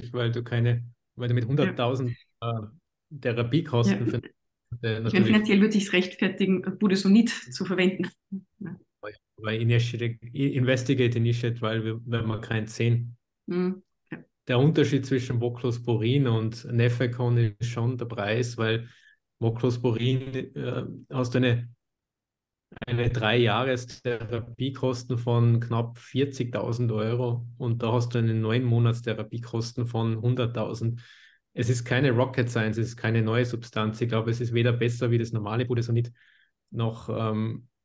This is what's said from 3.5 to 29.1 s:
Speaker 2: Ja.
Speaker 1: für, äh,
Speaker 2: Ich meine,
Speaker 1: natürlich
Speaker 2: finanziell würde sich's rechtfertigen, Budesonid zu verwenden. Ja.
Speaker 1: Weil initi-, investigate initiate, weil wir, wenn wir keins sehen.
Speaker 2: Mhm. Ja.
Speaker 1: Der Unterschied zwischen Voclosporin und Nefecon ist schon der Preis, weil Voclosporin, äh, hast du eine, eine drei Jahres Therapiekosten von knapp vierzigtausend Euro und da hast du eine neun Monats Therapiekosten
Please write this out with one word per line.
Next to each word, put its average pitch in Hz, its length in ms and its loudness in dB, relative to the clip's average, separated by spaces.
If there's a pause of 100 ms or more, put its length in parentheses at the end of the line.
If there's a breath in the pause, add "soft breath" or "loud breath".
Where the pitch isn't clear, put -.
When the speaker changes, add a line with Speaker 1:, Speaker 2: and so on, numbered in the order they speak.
Speaker 2:
Ja. - 0 -
Speaker 1:
für, - 120 0
äh, - 40 -4
Speaker 2:
Ich - 600 -18
meine, 110 200 -4
Speaker 1:
natürlich 117 240 4
Speaker 2:
finanziell 214 360 4
würde 214 120 6
sich's 196 200 2
rechtfertigen, 185 840 0
Budesonid 202 500 6
zu - 360 -6
verwenden. 185 440 0 (500)
Ja. 180 200 -12 (580)
Speaker 1:
Weil 110 240 -4
initi-, 117 560 2 (140)
investigate 127 880 2
initiate, 117 440 0
weil 110 220 -2
wir, 113 220 -6
wenn 117 200 -2
wir 107 140 -2
keins 110 360 -4
sehen. 117 420 0 (280)
Speaker 2:
Mhm. 180 380 -2 (280)
Ja. - 60 -8 (300)
Speaker 1:
Der 123 100 2
Unterschied 139 480 4
zwischen 120 360 -2
Voclosporin 120 840 0
und 113 380 -2
Nefecon 120 720 2
ist 117 320 0
schon 120 280 -2
der 120 80 -6
Preis, 113 520 -2
weil 113 300 0 (520 loud breath)
Voclosporin, 120 960 0 (220)
äh, 127 300 -6 (260)
hast 127 220 -2
du 127 40 2
eine, 120 320 2 (1160)
eine 120 220 0
drei 113 280 2
Jahres 120 640 0
Therapiekosten 120 1160 -4
von 117 400 4
knapp 117 400 -2
vierzigtausend 120 920 -2
Euro 117 540 -2 (120)
und 117 260 -2
da 113 80 2
hast 120 240 0
du - 20 0
eine 113 160 2
neun 110 300 2
Monats 117 400 2
Therapiekosten 117 840 -4